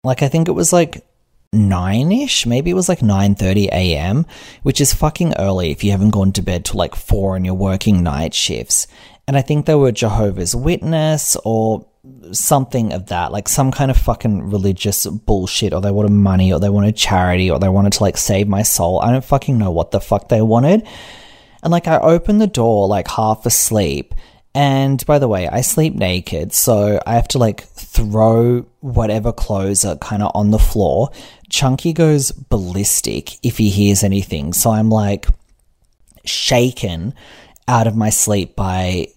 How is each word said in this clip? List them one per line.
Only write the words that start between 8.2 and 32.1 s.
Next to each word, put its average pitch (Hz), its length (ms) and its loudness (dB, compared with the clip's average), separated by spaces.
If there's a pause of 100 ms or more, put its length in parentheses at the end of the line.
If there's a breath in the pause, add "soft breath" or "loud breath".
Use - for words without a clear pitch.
shifts. - 520 -4 (400 loud breath)
And 139 100 0
I 139 60 4
think 147 220 0
they 156 100 2
were 135 180 4
Jehovah's 104 640 -2
Witness 156 800 -2 (100)
or 110 420 -2 (440)
something 127 600 0
of 92 140 -8
that, 87 260 -4
like, 104 160 -6
some 131 220 0
kind 135 200 -2
of 123 60 2
fucking 107 540 0
religious 98 560 -2
bullshit, 101 680 -2
or 92 80 -2
they 101 100 0
wanted 104 220 2
money, 95 400 4
or 82 80 0
they 101 80 0
wanted 104 280 2
charity, 90 540 0
or 71 80 0
they 95 120 2
wanted 101 240 2
to, - 80 -2
like, - 160 0
save 101 280 0
my 101 160 0
soul. 90 380 0
I 117 100 0
don't 127 140 0
fucking 135 320 0
know 101 140 0
what 82 200 -2
the 101 100 0
fuck - 280 -2
they 110 140 2
wanted. 131 440 2 (760 loud breath)
And, 165 100 0
like, 170 160 0
I 160 100 4
opened 175 420 2
the 220 60 4
door, 113 400 0
like, 98 220 -2
half 110 360 -2
asleep. 95 680 -2 (400 soft breath)
And 135 520 0
by 147 120 2
the 135 100 2
way, 92 200 0
I 123 120 -2
sleep 156 340 0
naked, 90 580 -4
so 104 520 2
I 117 100 -2
have 117 140 2
to, 135 100 -2
like, 110 260 0
throw 113 1000 2 (160)
whatever 113 520 -2
clothes 98 520 -2
are 85 120 -4
kinda 104 380 -4
on 104 180 2
the 110 80 2
floor. 101 500 2 (400 loud breath)
Chunky - 420 0
goes 151 380 2